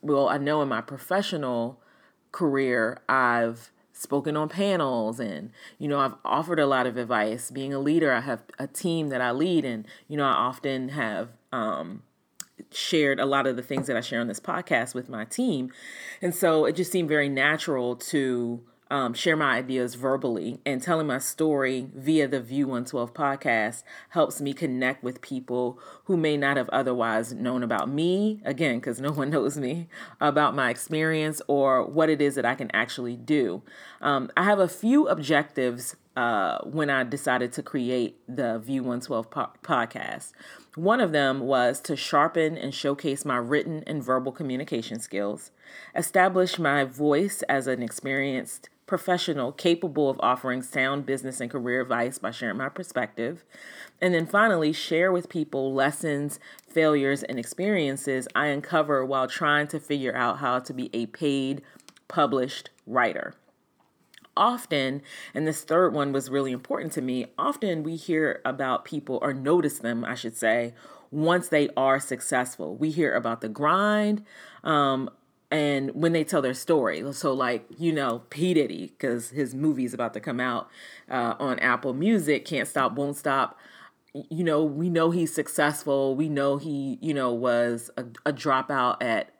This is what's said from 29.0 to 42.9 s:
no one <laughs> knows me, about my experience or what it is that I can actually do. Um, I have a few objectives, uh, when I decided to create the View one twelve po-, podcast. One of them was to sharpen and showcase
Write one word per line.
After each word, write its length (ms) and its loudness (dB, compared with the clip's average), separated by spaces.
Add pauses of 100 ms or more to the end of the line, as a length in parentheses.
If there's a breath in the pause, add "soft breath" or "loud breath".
no 100 -2
one 180 -2
<laughs> 20 -2
knows 260 0
me, 300 -4 (340 loud breath)
about 320 4
my 160 2
experience 800 -2
or 360 4
what 240 2
it 140 4
is 140 2
that 100 0
I 80 2
can 180 -6
actually 440 -2
do. 480 0 (360 loud breath)
Um, 380 0
I 60 2
have 160 4
a 80 4
few 400 4
objectives, 880 0 (200)
uh, 440 0
when 320 -2
I 120 2
decided 500 0
to 100 -6
create 640 -2
the 320 -2
View 240 -4
one 160 -2
twelve 320 -4
po-, 220 -6 (100)
podcast. 720 -4 (420 loud breath)
One 240 4
of 140 2
them 260 4
was 420 2
to 140 -4
sharpen 640 2
and 180 -6
showcase 500 -2